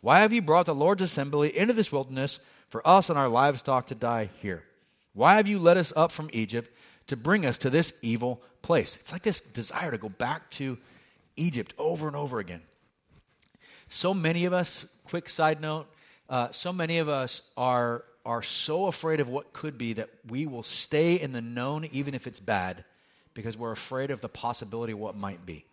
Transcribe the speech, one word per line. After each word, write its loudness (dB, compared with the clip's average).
Why 8
have 4
you 2
brought 6
the 0
Lord's 2
assembly 0
into 2
this 2
wilderness -2
for -6
us 8
and 2
our 4
livestock 2
to -10
die -2
here?" -8
Why 8
have 4
you 0
led 8
us 0
up 4
from -10
Egypt -4
to -4
bring 2
us 0
to 0
this 4
evil -2
place? 0
It's -8
like -8
this 0
desire -6
to -6
go -8
back -6
to -6
Egypt -2
over -2
and -6
over -6
again. -10
So -2
many 0
of 0
us, -2
quick -8
side 2
note, -6
uh, -2
so -4
many -2
of 2
us -2
are, 0
are -4
so 0
afraid 0
of -2
what -8
could -10
be -4
that -6
we -4
will -10
stay 2
in -2
the -6
known -4
even -4
if -8
it's -8
bad -2
because -10
we're -6
afraid -6
of -6
the -10
possibility -6
of -8
what -8
might -10
be. -16